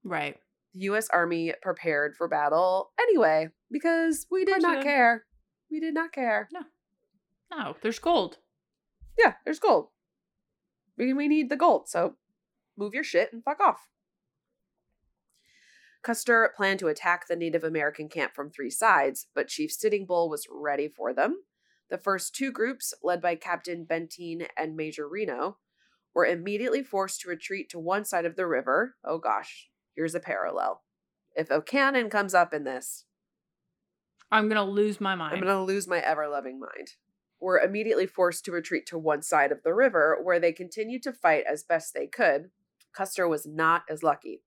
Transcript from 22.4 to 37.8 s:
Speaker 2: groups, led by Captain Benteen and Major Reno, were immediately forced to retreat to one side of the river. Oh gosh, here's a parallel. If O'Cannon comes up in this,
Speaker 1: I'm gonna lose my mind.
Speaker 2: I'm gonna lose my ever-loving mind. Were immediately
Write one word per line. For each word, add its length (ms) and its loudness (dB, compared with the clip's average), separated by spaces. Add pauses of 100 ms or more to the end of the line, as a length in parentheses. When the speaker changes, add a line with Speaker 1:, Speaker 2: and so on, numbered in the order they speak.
Speaker 2:
groups, 500 -4
led 200 0
by 140 0
Captain 500 -8
Benteen 600 -6 (100)
and 180 -6
Major 320 -8
Reno, 500 -6 (580)
were 100 4
immediately 560 -2
forced 400 -4
to 80 -12
retreat 400 -10
to 80 -14
one 280 -2
side 200 -2
of 100 -4
the 120 -2
river. 560 0
Oh 160 -4
gosh, 500 -4 (260)
here's 200 -4
a 40 -4
parallel. 600 -4 (540)
If 160 -2
O'Cannon 580 2
comes 240 0
up 200 4
in 100 -4
this, 420 -8 (1300)
Speaker 1:
I'm 160 4
gonna 160 2
lose 360 0
my 140 -2
mind. 220 -4
Speaker 2:
I'm 60 -4
gonna 220 2
lose 240 -2
my 120 0
ever-loving 600 -2
mind. 340 -14 (460)
Were 200 4
immediately 480 2